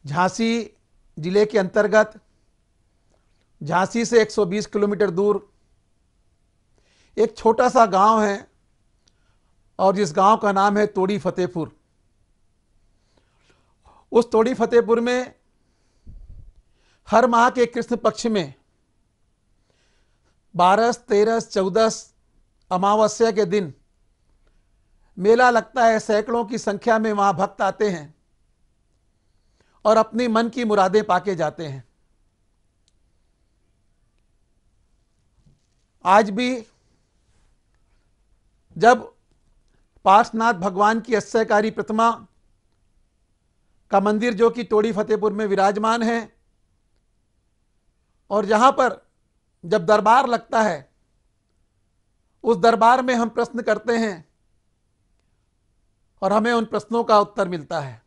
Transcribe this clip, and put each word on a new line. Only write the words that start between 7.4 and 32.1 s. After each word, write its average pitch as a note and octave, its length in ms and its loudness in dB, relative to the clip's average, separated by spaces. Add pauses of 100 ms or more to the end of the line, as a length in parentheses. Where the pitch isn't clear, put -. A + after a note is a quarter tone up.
सा A#3 180 4
गांव G#3 360 2
है G3+ 240 -4 (1300)
और F#3+ 180 2
जिस F#3+ 160 -2
गांव G3 240 4
का G#3+ 160 -2
नाम G3+ 260 0
है G#3 100 2
तोड़ी G3 300 -2
फतेहपुर। F3 580 -6 (2250)
उस A#3 200 0
तोड़ी A3+ 220 0
फतेहपुर A#3 460 0
में B3 340 -4 (1700)
हर A#3 180 4
माह A#3 240 2
के A#3+ 160 0
कृष्ण A#3 300 -6
पक्ष A3 300 -4
में F3+ 280 -4 (2000)
बारस, G#3 440 2
तेरस, G#3 500 -2
चौदस G3+ 640 -2 (560)
अमावस्या G#3+ 600 0
के G#3 140 -2
दिन F3 280 -4 (1400)
मेला A#3 340 6
लगता A#3 360 0
है। A3 140 4
सैकड़ों A3+ 440 -2
की G#3+ 140 -8
संख्या A3 400 -2
में A3 140 -2
वहाँ G3+ 220 0
भक्त F#3+ 280 -4
आते G3+ 280 -2
हैं D#3 240 -12 (1700)
और A3 120 4
अपनी A3 320 0
मन A3+ 200 0
की A#3+ 160 -6
मुरादें G#3 400 2
पाके F#3 300 -2
जाते D#3+ 320 -6
हैं। C3+ 180 -14 (4000)